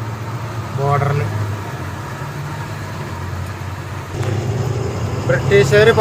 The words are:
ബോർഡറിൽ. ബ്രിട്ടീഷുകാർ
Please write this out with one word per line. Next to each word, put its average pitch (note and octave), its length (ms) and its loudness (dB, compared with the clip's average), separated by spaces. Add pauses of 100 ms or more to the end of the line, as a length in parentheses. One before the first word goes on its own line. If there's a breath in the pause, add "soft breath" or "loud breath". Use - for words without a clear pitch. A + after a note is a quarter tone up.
(800)
ബോർഡറിൽ. C#3 420 2 (4000)
ബ്രിട്ടീഷുകാർ G#3 600 6 (120)